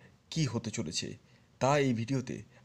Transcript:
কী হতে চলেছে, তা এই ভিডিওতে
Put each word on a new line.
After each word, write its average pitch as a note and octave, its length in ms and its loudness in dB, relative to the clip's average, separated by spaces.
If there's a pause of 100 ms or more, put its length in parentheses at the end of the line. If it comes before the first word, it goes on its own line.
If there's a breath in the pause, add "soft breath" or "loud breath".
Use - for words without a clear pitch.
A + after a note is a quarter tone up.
(320 soft breath)
কী E3 100 2 (100)
হতে A2 240 -2
চলেছে, E2+ 320 -4 (520 soft breath)
তা C3 100 4 (160)
এই B2+ 140 4
ভিডিওতে B2+ 360 -2 (280 soft breath)